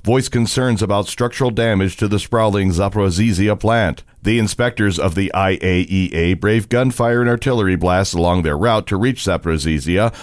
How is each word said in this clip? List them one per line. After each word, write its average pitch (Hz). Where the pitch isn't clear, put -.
voiced 131
concerns 120
about 101
structural 123
damage 101
to 107
the 101
sprawling 104
Zaporizhzhia 98
plant. 107
The 113
inspectors 107
of 82
the 98
I 95
A 90
E 95
A 85
braved 107
gunfire 120
and 120
artillery 117
blasts 90
along 87
their 73
route 110
to 104
reach 123
Zaporizhzhia 82